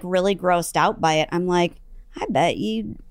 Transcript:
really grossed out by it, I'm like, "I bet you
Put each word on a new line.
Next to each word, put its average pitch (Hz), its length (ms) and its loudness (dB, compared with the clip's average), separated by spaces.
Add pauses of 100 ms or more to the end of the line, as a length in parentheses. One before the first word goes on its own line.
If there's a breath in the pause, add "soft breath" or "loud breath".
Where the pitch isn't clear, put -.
really 185 300 0
grossed 175 420 0
out 185 240 2
by 160 140 4
it, 156 180 2
I'm 175 120 0
like, 175 280 2 (420)
"I - 140 -6
bet 147 260 2
you 220 400 -6 (160)